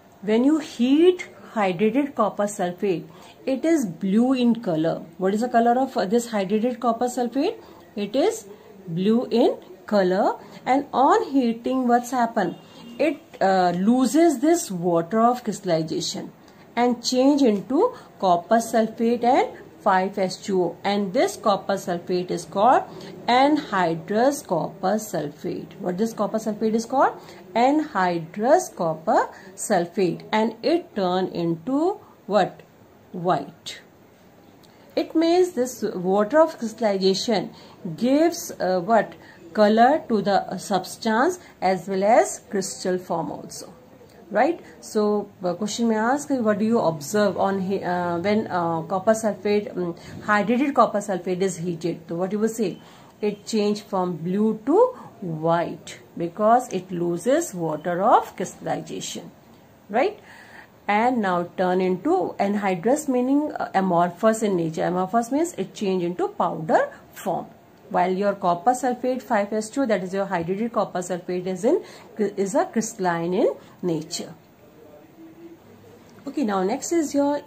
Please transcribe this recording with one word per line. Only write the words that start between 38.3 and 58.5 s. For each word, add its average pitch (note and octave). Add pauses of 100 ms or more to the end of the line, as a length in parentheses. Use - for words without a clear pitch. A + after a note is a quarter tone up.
uh, F#3
what? G3+ (380)
Color A3+
to G#3+
the F#3+
substance A3+ (240)
as F#3+
well F#3+
as C#4+
crystal F#3+
form F3
also, - (580)
right? C#4+ (200)
So, G#3 (120)
uh, F3+
question G#3+
may A3
ask, B3
what G#3+
do G#3+
you A3+
observe E3+
on G3
he-, F#3+
uh, F3
when, G#3
uh, E3+
copper F#3+
sulfate, G#3
um, F3 (320)
hydrated A#3+
copper G#3+
sulfate F#3
is F#3+
heated? E3
So E3+
what F#3
you G#3+
will A3
say? A3 (400)
It G#3
changed G#3
from F3+
blue G#3
to G#4 (340)
white E3 (180)
because G#3+
it F#3
loses F3+
water E3+
of E4+
crystallization, E3+ (580)